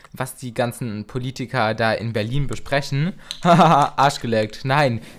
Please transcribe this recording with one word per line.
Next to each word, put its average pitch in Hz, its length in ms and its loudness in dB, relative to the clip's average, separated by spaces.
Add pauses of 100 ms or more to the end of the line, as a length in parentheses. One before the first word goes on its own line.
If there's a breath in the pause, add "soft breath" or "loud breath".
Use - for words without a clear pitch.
(120)
was - 240 -8
die 123 180 -12
ganzen 117 540 -4
Politiker 123 680 -4
da 113 200 0
in 113 180 -4
Berlin 117 340 -2
besprechen. 143 680 -2 (140)
<laughs> - 160 -8
Haha, 165 520 6
Arsch 139 240 2
geleckt. 110 440 -2
Nein, 131 360 2 (180 loud breath)